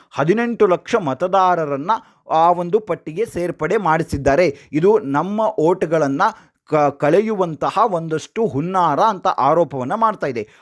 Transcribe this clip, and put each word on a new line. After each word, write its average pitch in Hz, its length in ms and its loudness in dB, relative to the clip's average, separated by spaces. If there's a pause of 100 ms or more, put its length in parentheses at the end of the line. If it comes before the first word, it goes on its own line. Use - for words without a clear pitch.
(120)
ಹದಿನೆಂಟು 208 560 0
ಲಕ್ಷ 180 280 0
ಮತದಾರರನ್ನ 175 960 0 (400)
ಆ 165 200 4
ಒಂದು 175 280 0
ಪಟ್ಟಿಗೆ 170 460 -6
ಸೇರ್ಪಡೆ 175 520 -4
ಮಾಡಿಸಿದ್ದಾರೆ. 156 800 0 (140)
ಇದು 185 280 4
ನಮ್ಮ 170 420 -4 (160)
ಓಟ್ಗಳನ್ನ 160 640 0 (480)
ಕ-, 147 280 0
ಕಳೆಯುವಂತಹ 175 880 0
ಒಂದಷ್ಟು 165 600 -4
ಹುನ್ನಾರ 160 540 0
ಅಂತ 196 280 0
ಆರೋಪವನ್ನ 143 680 0
ಮಾಡ್ತಾ 214 320 -2
ಇದೆ. 117 200 -6 (140)